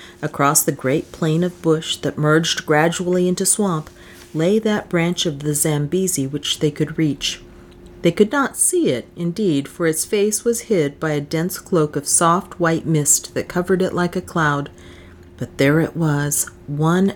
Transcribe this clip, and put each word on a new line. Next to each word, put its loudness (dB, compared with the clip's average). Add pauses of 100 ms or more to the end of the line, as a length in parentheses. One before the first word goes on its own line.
(220)
across 0
the -2
great -2
plain 0
of -4
bush 0
that -4
merged 2
gradually 2
into 0
swamp, 0 (440)
lay 2
that -2
branch 0
of -6
the -2
Zambesi 0
which -6
they 2
could -4
reach. -2 (580)
They 2
could 4
not -2
see 2
it, -2
indeed, -2
for -2
its 0
face 0
was -2
hid 0
by -2
a 0
dense -4
cloak 0
of -6
soft 0
white 0
mist 0
that -4
covered 0
it -2
like -2
a -6
cloud. 0 (640)
But -10
there 4
it -2
was, 0 (200)
one 2